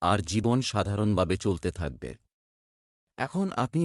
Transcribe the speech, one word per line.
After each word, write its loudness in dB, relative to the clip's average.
আর 4
জীবন 2
সাধারণভাবে 0
চলতে -2
থাকবে। -6
এখন -2
আপনি 0